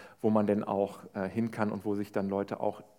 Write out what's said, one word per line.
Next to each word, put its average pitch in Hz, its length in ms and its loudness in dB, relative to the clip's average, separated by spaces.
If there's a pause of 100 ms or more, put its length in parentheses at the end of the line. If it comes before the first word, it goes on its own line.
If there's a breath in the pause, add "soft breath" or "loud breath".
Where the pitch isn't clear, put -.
(220 loud breath)
wo 113 80 4
man 107 180 6
dann 104 160 4
auch, 101 360 0 (140)
äh, 98 140 -2
hin 113 240 -2
kann 107 200 -2
und 104 140 -6
wo 104 100 0
sich 101 160 -4
dann 98 180 -2
Leute 98 300 -2
auch - 240 -2 (160)